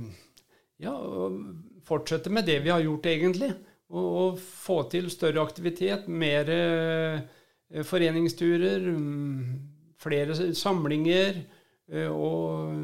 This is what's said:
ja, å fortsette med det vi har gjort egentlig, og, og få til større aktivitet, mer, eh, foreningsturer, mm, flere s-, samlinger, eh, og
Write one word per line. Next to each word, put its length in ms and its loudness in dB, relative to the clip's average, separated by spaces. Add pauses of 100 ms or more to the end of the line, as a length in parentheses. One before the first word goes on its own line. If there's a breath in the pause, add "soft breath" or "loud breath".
(800 loud breath)
ja, 120 -6
å 380 -4 (580)
fortsette 420 -2
med 220 2
det 80 4
vi 140 2
har 100 4
gjort 240 0
egentlig, 460 2 (400 loud breath)
og, 180 -2
og 320 0
få 380 -2 (100)
til 180 -2
større 320 2
aktivitet, 680 -2
mer, 400 2
eh, 720 0 (500 loud breath)
foreningsturer, 1120 2
mm, 1120 -4
flere 380 0
s-, 260 0
samlinger, 800 4 (500 loud breath)
eh, 160 -4
og 680 -2 (100)